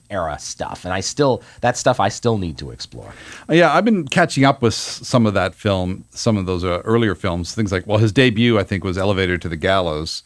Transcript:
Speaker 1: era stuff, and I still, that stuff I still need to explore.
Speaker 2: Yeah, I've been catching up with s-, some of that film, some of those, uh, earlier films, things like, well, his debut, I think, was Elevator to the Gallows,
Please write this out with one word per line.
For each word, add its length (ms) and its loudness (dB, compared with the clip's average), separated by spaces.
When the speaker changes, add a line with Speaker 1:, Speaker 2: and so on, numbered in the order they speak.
Speaker 1:
era 260 -4
stuff, 480 -12
and 80 -4
I 60 -2
still, 420 0
that 140 2
stuff 240 0
I 100 2
still 280 -2
need 220 -6
to 100 -12
explore. 420 -16
Speaker 2:
Yeah, 240 6
I've 100 2
been 240 0
catching 380 2
up 160 2
with 120 4
s-, 340 -10
some 180 4
of 80 2
that 220 0
film, 560 -2
some 260 0
of 80 -2
those, 180 -2
uh, 220 -2
earlier 300 2
films, 400 -4
things 160 -2
like, 160 -2
well, 100 2
his 140 4
debut, 480 4
I 40 0
think, 200 -4
was 120 -4
Elevator 440 0
to 100 -8
the 80 -6
Gallows, 680 -2